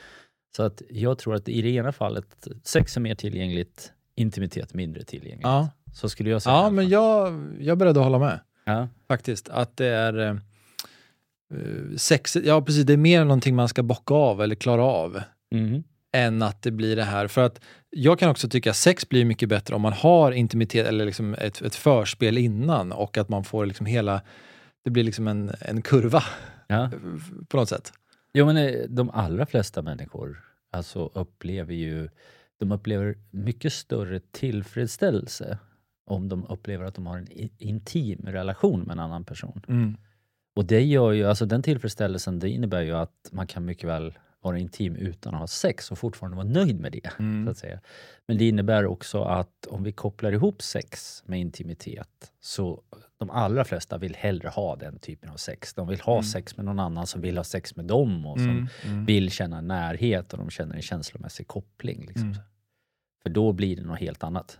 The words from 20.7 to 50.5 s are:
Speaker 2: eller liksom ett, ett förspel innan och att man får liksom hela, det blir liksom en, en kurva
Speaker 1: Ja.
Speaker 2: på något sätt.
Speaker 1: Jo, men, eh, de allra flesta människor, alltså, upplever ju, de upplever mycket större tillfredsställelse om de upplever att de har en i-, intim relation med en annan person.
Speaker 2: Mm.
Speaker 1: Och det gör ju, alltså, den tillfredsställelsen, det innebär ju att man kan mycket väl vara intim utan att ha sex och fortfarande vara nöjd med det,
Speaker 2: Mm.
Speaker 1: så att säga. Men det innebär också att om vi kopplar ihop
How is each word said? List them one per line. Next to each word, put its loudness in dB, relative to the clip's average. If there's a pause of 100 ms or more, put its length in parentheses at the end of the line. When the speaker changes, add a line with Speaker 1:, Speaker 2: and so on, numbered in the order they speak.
Speaker 2:
eller 0
liksom -4
ett, -6
ett -4
förspel 4
innan 0
och -4
att 0
man -2
får -2
liksom -6
hela, 0 (640)
det -2
blir 4
liksom -2
en, -2 (100)
en -4
kurva 4 (460)
Speaker 1:
Ja. 0 (580)
Speaker 2:
på -2
något 2
sätt. -8 (400)
Speaker 1:
Jo, 8
men, 6
eh, 2 (140)
de 0
allra 0
flesta 0
människor, -10 (280)
alltså, -8
upplever -8
ju, -6 (500)
de -2
upplever -2 (120)
mycket -4
större -6 (120)
tillfredsställelse -4 (480)
om -4
de -6
upplever -8
att -10
de -12
har -8
en -14
i-, -12
intim -6
relation -2
med -8
en -6
annan -8
person. -14
Speaker 2:
Mm. 0 (600)
Speaker 1:
Och 0
det 4
gör 4
ju, 2
alltså, 2
den 0
tillfredsställelsen, -2
det -2
innebär -2
ju -2
att -6
man -6
kan -10
mycket -8
väl -6 (220)
vara -4
intim -6
utan -8
att -6
ha -6
sex -4
och -10
fortfarande -8
vara -6
nöjd 0
med -8
det, -12
Speaker 2:
Mm. -4
Speaker 1:
så -2
att -10
säga. -12 (480)
Men 0
det 6
innebär 4
också -4
att -4
om -8
vi -6
kopplar -4
ihop 0